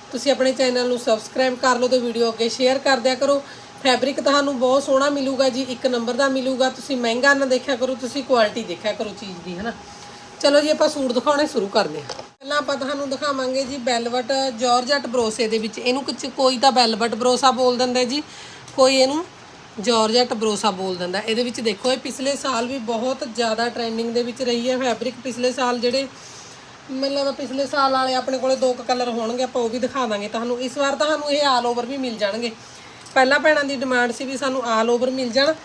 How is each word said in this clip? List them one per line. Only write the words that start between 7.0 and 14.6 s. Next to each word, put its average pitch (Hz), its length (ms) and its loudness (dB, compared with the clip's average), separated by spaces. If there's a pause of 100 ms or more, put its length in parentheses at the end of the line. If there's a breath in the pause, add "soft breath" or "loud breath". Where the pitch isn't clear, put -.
ਨਾ 269 120 0
ਦੇਖਿਆ 254 300 0
ਕਰੋ, 254 200 -2
ਤੁਸੀਂ 262 280 -6
ਕੁਆਲਿਟੀ 226 400 2
ਦੇਖਿਆ 185 300 -6
ਕਰੋ 208 160 -6 (100)
ਚੀਜ਼ 190 260 -12
ਦੀ, 175 120 -8
ਹੈ 202 60 -6
ਨਾ। 233 100 -6 (680 loud breath)
ਚਲੋ 294 200 6
ਜੀ 302 80 2
ਆਪਾਂ 302 200 4
ਸੂਟ 269 220 -2
ਦਿਖਾਉਣੇ 285 360 2
ਸ਼ੁਰੂ 202 200 -2
ਕਰਦੇ 160 340 -2
ਹਾਂ। 131 80 -12
ਪਹਿਲਾਂ - 480 -8
ਆਪਾਂ 277 180 -2
ਤੁਹਾਨੂੰ 277 340 -4
ਦਿਖਾਵਾਂਗੇ 269 540 -2
ਜੀ 269 140 -8
ਵੈਲਵਟ 240 540 -2 (280)
ਜਾਰਜਟ 247 480 2